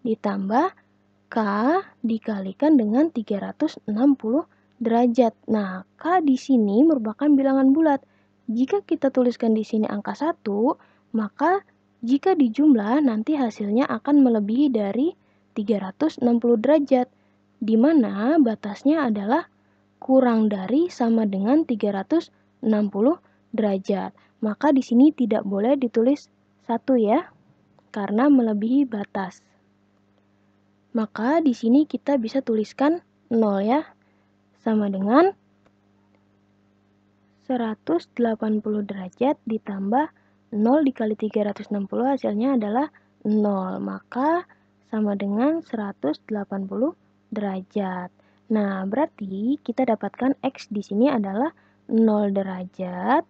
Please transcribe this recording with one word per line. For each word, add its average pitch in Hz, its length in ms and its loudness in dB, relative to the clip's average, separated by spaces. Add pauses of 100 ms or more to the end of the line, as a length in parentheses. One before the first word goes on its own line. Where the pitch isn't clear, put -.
Ditambah 220 720 -2 (580)
K - 60 -6 (640)
dikalikan 220 800 0
dengan 240 320 2
tiga 208 280 -4
ratus 190 480 -6
enam 254 280 4
puluh 247 280 -2 (380)
derajat. 233 500 2 (160)
Nah, 196 360 -4 (120)
K 359 240 0
di 285 160 2
sini 226 480 4
merupakan 277 440 2
bilangan 269 440 4
bulat. 294 320 2 (460)
Jika 262 340 0
kita - 240 -2
tuliskan 240 460 0
di 220 100 -2
sini 214 220 -2
angka 208 260 -6
satu, 226 640 -2 (380)
maka 294 480 -2 (380)
jika 269 320 0
dijumlah, 269 720 2
nanti 226 320 0
hasilnya 220 520 -2
akan 277 360 4
melebihi 233 480 2
dari 226 400 -2 (440)
tiga 208 220 -2
ratus 196 420 -4
enam 240 200 2
puluh 240 160 4
derajat, 262 500 2 (540)
di 220 160 0
mana 240 640 2
batasnya 247 680 0
adalah 214 380 -2 (540)
kurang 240 480 4
dari 208 400 -2
sama 226 400 0
dengan 220 400 0
tiga 208 240 -2
ratus 196 400 -2 (320)
enam 208 240 2
puluh 220 320 0 (320)
derajat. 196 640 -4 (240)
Maka, 226 320 0
di 269 80 4
sini 254 320 4
tidak 214 320 -2
boleh 202 320 0
ditulis 254 560 -2 (320)
satu 240 320 -2
ya, 233 320 0 (640)
karena 214 400 2
melebihi 240 560 2
batas. 202 560 -8 (1500)
Maka, 233 480 -2
di 269 80 2
sini 240 320 2
kita 285 320 -4
bisa 233 240 -4
tuliskan 240 640 -2 (240)
nol 214 320 0
ya, 247 240 0 (800)
sama 214 240 0
dengan 226 480 2 (2000)
seratus 247 720 -4
delapan 220 480 -2
puluh 208 220 -4
derajat 202 580 -4
ditambah 220 680 -4 (400)
nol 233 320 2
dikali 226 320 -2
tiga 208 320 -4
ratus 202 240 -8
enam 202 160 -4
puluh, 226 240 -2
hasilnya 247 480 -2
adalah 226 320 -2 (320)
nol. 202 560 0
Maka, 247 680 -4 (420)
sama 214 240 -2
dengan 220 480 -2
seratus 220 640 -6
delapan 196 400 -8
puluh 214 320 -4 (320)
derajat. 190 800 -6 (400)
Nah, 202 400 -2
berarti 220 720 -4
kita 254 240 -4
dapatkan 233 560 -4
X - 320 -8
di 202 80 -6
sini 208 240 0
adalah 233 480 -2 (320)
nol 214 480 2
derajat 190 960 -4